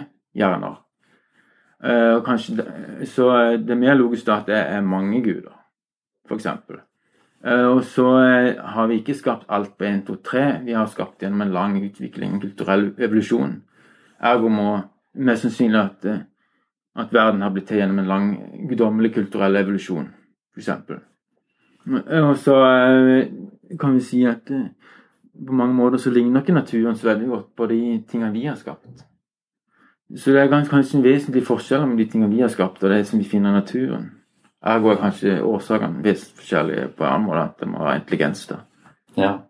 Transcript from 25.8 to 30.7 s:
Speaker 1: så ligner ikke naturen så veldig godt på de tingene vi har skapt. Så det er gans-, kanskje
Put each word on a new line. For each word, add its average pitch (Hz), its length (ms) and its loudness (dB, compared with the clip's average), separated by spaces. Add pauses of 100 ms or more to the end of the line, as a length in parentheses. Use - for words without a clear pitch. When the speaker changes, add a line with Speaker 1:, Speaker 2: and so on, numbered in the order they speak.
Speaker 1:
så 127 100 -2
ligner 123 300 2
ikke 180 120 0
naturen 117 420 0
så 113 180 -4
veldig 110 160 -2
godt 107 260 -8
på 117 140 -2
de 113 400 -2
tingene 113 240 -4
vi 117 120 -6
har 147 100 -6
skapt. - 500 -18 (1080)
Så - 180 0
det 139 100 6
er 139 80 6
gans-, 147 180 2
kanskje 139 260 2